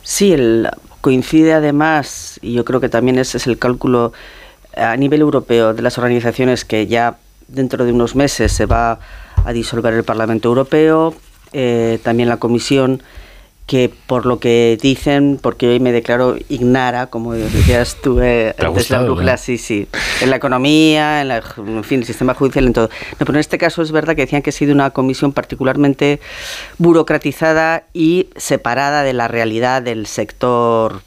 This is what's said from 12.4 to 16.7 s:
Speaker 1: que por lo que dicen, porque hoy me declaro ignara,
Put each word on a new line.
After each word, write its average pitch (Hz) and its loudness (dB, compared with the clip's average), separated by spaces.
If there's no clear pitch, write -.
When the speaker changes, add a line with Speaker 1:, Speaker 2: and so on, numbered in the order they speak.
Speaker 1:
que 127 2
por 123 -2
lo 120 0
que 117 2
dicen, 143 2
porque 120 -2
hoy 123 2
me 127 2
declaro 120 0
ignara, 123 0